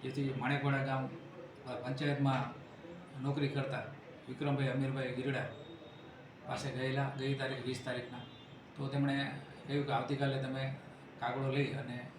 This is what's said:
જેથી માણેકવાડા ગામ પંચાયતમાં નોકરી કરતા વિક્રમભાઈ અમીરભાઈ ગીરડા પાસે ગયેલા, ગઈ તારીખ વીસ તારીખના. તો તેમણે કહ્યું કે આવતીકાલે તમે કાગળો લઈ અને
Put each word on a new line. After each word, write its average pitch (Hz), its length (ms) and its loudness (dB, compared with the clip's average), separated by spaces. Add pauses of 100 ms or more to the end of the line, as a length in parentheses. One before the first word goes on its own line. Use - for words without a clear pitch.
જેથી 135 360 0
માણેકવાડા 139 460 4
ગામ 131 240 2 (760)
પંચાયતમાં 139 680 4 (680)
નોકરી 143 240 4
કરતા 135 300 0 (500)
વિક્રમભાઈ 139 400 2
અમીરભાઈ 135 400 2
ગીરડા 127 320 0 (1080)
પાસે - 240 -2
ગયેલા, 135 480 2
ગઈ 135 140 2
તારીખ 131 340 -2
વીસ 123 180 0
તારીખના. 123 320 -4 (600)
તો 139 100 -2
તેમણે 139 440 4 (360)
કહ્યું 143 180 4
કે 135 60 2
આવતીકાલે 135 520 4
તમે 135 320 0 (440)
કાગળો 135 320 2
લઈ 139 140 6
અને 120 420 -4 (120)